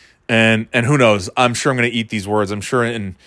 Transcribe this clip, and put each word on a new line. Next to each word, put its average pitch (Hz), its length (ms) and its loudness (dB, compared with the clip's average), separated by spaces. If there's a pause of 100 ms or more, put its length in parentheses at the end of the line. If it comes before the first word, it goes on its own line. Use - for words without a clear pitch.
(280)
And, 113 440 2
and 120 140 0
who 147 100 2
knows? 107 400 4
I'm 123 160 2
sure 139 200 -2
I'm 127 40 -2
gonna 120 120 0
eat 113 200 -4
these 101 180 -6
words. 104 240 0
I'm 104 100 -6
sure 120 240 -2
in, 110 320 -6 (100)